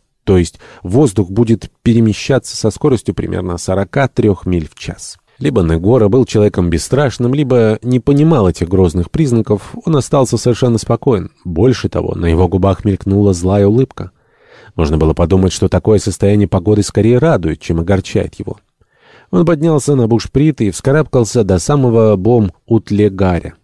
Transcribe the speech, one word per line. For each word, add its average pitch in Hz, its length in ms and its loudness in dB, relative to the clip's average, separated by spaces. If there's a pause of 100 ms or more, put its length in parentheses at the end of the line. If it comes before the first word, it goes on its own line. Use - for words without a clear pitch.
(260)
то 95 120 4
есть 87 220 -2 (240)
воздух 101 480 0
будет 113 400 0 (100)
перемещаться 117 760 0
со - 140 -2
скоростью 117 440 -2
примерно 90 420 -6
сорока 98 520 -2
трёх 107 360 0
миль 87 240 -2
в - 80 -20
час. - 400 -14 (220)
Либо 131 220 0
Негора 95 480 2
был 120 160 2
человеком 101 440 0
бесстрашным, 123 640 -2
либо 123 480 0
не 123 200 -2
понимал 143 480 2
этих 82 180 -4
грозных 90 440 0
признаков, 117 640 -2 (120)
он 160 100 0
остался 131 420 0
совершенно 120 400 0
спокоен. 110 540 -2 (140)
Больше 95 420 0
того, - 280 -4
на 87 100 -4
его 85 240 2
губах 95 340 0
мелькнула 101 500 2
злая 95 340 0
улыбка. 110 440 -2 (640)
Можно 78 220 0
было 78 160 2
подумать, 90 400 2
что 95 160 -2
такое 101 300 2
состояние 101 500 0
погоды 101 340 0
скорее 113 340 2
радует, 107 440 0
чем 85 180 -2
огорчает 92 560 -4
его. - 220 -12 (720)
Он 180 140 2
поднялся 156 500 0
на 120 120 2
бушприт 135 520 0
и 104 120 0
вскарабкался 131 760 0
до 92 140 2
самого 117 580 2
Бом-Утлегаря. 98 1500 0